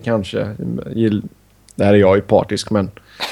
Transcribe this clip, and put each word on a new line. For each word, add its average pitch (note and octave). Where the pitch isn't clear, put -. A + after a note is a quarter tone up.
kanske. G#2+
Gill-, G#2+
där G2+
är -
jag G2
ju G2+
partisk, -
men, G2